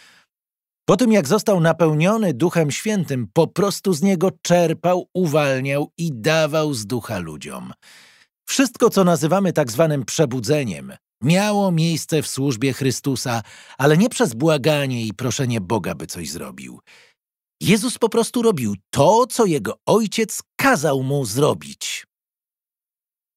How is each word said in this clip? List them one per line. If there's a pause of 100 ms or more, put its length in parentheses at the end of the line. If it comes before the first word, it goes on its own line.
(880)
Po
tym,
jak
został
napełniony
Duchem
Świętym,
po
prostu
z
niego (100)
czerpał,
uwalniał
i
dawał
z
ducha
ludziom. (760)
Wszystko,
co
nazywamy
tak
zwanym
przebudzeniem, (300)
miało
miejsce
w
służbie
Chrystusa, (360)
ale
nie
przez
błaganie
i
proszenie
Boga,
by
coś
zrobił. (840)
Jezus
po
prostu
robił (180)
to,
co
jego
ojciec (180)
kazał
mu
zrobić. (1300)